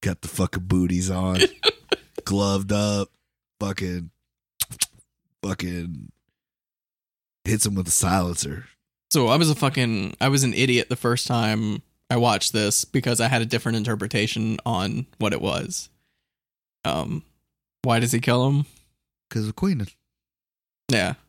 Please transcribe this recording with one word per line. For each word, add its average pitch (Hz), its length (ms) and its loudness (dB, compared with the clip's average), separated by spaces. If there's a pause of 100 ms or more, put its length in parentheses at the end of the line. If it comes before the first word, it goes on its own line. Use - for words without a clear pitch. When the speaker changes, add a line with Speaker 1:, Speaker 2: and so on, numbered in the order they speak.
Speaker 1:
Got 92 200 -4
the 85 80 -10
fucking 90 380 -2
booties 92 420 2
on, 92 300 0 (420)
Speaker 2:
<laughs> - 440 -8
Speaker 1:
gloved 98 460 0
up, 101 380 0 (500)
fucking, 90 520 -6 (1300)
fucking 87 680 -8 (1300)
hits 107 220 2
him 101 100 -2
with 92 120 -2
a 82 40 -2
silencer. 90 760 0 (460)
Speaker 2:
So 127 160 4
I 123 100 4
was 165 120 4
a 147 60 4
fucking, 123 640 0
I 135 100 2
was 139 140 4
an 123 100 2
idiot 123 360 2
the 123 60 0
first 120 320 0
time 110 540 0 (280)
I 127 80 2
watched 117 360 2
this 104 320 2
because 120 360 0
I 113 60 2
had 120 140 2
a 113 40 -2
different 117 320 -2
interpretation 110 880 -2
on 101 400 -2 (140)
what 104 140 0
it - 80 -4
was. - 480 -4 (920)
Um, 78 400 -4 (600)
why 117 160 4
does 120 120 2
he 117 80 2
kill 123 300 2
him? 143 160 2 (640)
Speaker 1:
'Cause 107 180 -4
of 107 80 -8
Queenan. 160 320 -2 (1040)
Speaker 2:
Yeah. 107 220 2 (160)